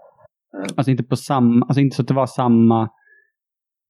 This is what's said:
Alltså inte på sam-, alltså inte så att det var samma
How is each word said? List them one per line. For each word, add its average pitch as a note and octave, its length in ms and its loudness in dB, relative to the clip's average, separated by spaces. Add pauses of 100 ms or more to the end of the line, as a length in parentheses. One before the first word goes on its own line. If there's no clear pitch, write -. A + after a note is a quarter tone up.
(760)
Alltså C3+ 160 -2
inte B2 120 -2
på B2+ 120 -4
sam-, B2 480 0
alltså C#3 180 0
inte C3+ 140 0
så - 60 -2
att A2+ 60 -4
det C3+ 60 -2
var C3 140 0
samma A2+ 640 2 (1000)